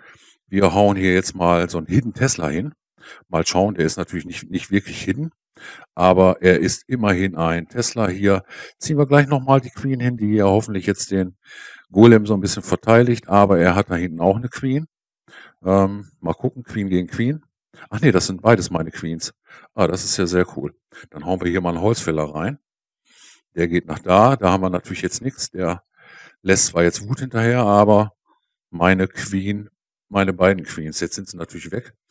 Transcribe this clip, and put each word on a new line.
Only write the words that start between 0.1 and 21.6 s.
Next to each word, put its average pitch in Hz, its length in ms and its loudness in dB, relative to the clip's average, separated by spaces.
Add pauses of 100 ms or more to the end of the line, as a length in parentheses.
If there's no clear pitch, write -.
Wir 98 260 2
hauen 101 240 4
hier 92 160 0
jetzt 92 220 0
mal 87 340 2
so 87 100 -6
einen 80 80 -8
Hidden 104 280 -2
Tesla 87 340 -4
hin. 92 240 -6 (560)
Mal 82 180 -2
schauen, 98 280 0
der 80 120 -2
ist - 100 -4
natürlich 87 300 -8
nicht, 85 240 -14
nicht 92 200 -8
wirklich - 320 -4
hidden, 135 280 -6 (640)
aber 92 480 4
er 90 180 4
ist 90 260 -4
immerhin 98 480 -2
ein 82 340 -2
Tesla. 113 400 -2
Hier 98 360 0 (340)
ziehen 151 200 -4
wir 143 80 2
gleich 143 200 4
nochmal 135 340 2
die 120 100 -14
Queen 135 300 -6
hin, 123 160 -2
die 107 180 -2
ja 104 100 4
hoffentlich 98 420 0
jetzt - 240 -4
den 92 260 -2 (540)
Golem 110 360 8
so 107 80 0
ein 95 60 -2
bisschen 95 220 -6
verteidigt, 113 680 2
aber 98 300 4
er 87 160 4
hat 98 160 -2
da 90 60 -4
hinten 85 240 -6
auch 95 160 2
eine 117 120 -8
Queen. 139 380 -4 (800)
Ähm, 98 460 0 (100)
mal 85 140 -4
gucken, 127 280 -6
Queen 101 260 -6
gegen 90 200 -2
Queen. 135 340 -4 (460)
Ach 110 120 -8
nee, 135 120 4
das 90 140 2
sind 92 160 -6
beides 110 280 4
meine 82 200 -4
Queens. - 440 -10 (400)
Ah, 92 120 0
das 92 180 -2
ist - 120 -6
ja 92 100 -2
sehr 90 200 0 (100)
cool. 71 180 -10 (360)
Dann 76 140 -18
hauen 90 160 -4
wir 87 100 -2
hier 90 100 -2